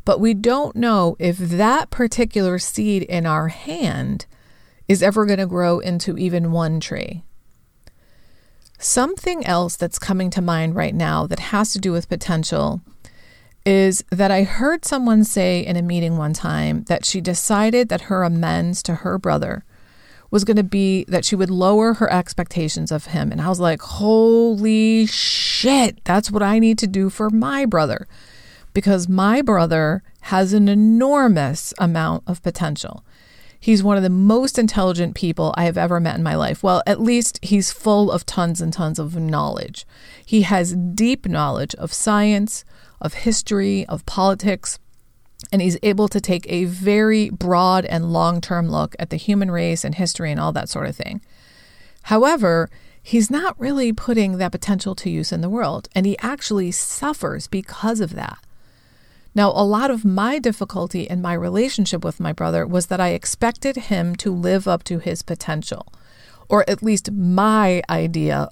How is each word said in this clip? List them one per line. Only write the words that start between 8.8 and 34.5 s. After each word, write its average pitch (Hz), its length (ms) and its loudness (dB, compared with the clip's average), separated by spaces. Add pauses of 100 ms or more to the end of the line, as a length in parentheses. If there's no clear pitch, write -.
else 175 320 -2
that's 175 200 -6
coming 185 340 -2
to 190 100 -2
mind 165 340 -2
right 156 180 -2
now 156 340 -2
that 175 120 -6
has 214 320 -2
to 196 80 -4
do 190 140 -2
with 170 160 -4
potential 160 720 -2 (840)
is 190 460 4
that 196 200 2
I 196 120 4
heard 285 400 0
someone 233 400 2
say 180 420 0
in 175 120 -2
a 175 40 0
meeting 170 360 0
one 151 160 -2
time 151 500 -4
that 175 220 -2
she 185 160 -4
decided 214 680 0
that 180 140 -4
her 185 220 -2
amends 170 600 0
to 170 120 -4
her 185 220 -4
brother 185 460 -2 (640)
was 196 140 2
gonna 208 180 2
be 190 460 0
that 175 160 0
she 208 140 -2
would 185 120 0
lower 208 460 4
her - 160 0
expectations 165 800 -2
of 151 160 -4
him. 151 240 -2
And 160 80 -4
I 151 80 -4
was 180 140 0
like, 165 200 0
"Holy 220 1200 4
shit, - 1000 0
that's 196 260 2
what 202 140 0
I 208 160 2
need 226 200 4
to 220 80 0
do 190 220 0
for 214 200 -4
my 269 360 0
brother," 160 440 0 (640)
because 196 340 2
my 196 340 4
brother 170 640 2 (200)
has 190 280 0
an 208 160 6
enormous 220 1120 4
amount 165 480 0
of 180 160 -6
potential. - 640 -6 (520)
He's 214 240 4
one 202 160 4
of 190 60 2
the 185 80 2
most 214 480 4